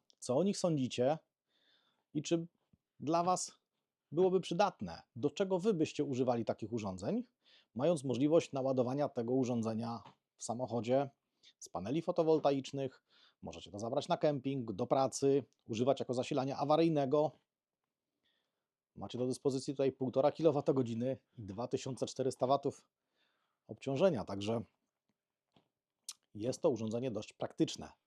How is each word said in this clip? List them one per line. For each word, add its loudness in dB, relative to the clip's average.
co 0
o 4
nich 0
sądzicie 0
i -2
czy -2
dla 0
Was 0
byłoby 4
przydatne, -2
do 0
czego 0
Wy 2
byście 0
używali 0
takich -4
urządzeń, -4
mając 0
możliwość 2
naładowania 0
tego -4
urządzenia 0
w -18
samochodzie 0
z -18
paneli -4
fotowoltaicznych. 2
Możecie -14
to -8
zabrać -2
na 0
kemping, -2
do -4
pracy, 2
używać 2
jako -4
zasilania -2
awaryjnego. 2
Macie -10
do -2
dyspozycji -2
tutaj 0
półtora 0
kilowatogodziny 0
i -12
dwa -6
tysiące -6
czterysta -2
watów 0
obciążenia, 0
także -4
jest -4
to 4
urządzenie -2
dość -8
praktyczne. -4